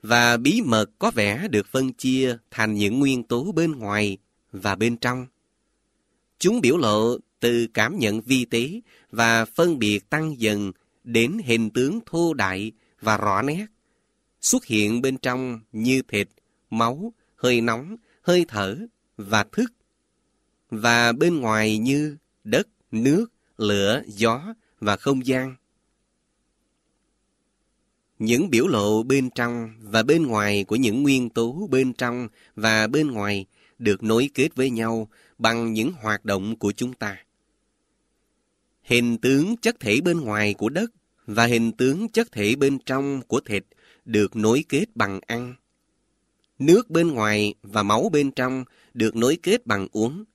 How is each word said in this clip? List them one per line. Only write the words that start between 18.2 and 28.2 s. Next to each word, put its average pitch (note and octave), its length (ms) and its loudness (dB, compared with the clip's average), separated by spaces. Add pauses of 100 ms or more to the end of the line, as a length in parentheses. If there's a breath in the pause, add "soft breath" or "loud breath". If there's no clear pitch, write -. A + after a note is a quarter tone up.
hơi F3 260 2
thở G#2 300 -4 (400)
và G#2 340 0
thức, A#3+ 220 -2 (960)
và A#2 420 2
bên D#3+ 280 2
ngoài A2 380 2
như C#3+ 400 -2 (260)
đất, B2 240 0 (240)
nước, C#3 340 2 (320)
lửa, G2+ 500 0
gió A2+ 460 -2 (260)
và G#2 180 0
không C3+ 280 -2
gian. C3 300 -2 (2750)
Những A#2+ 300 0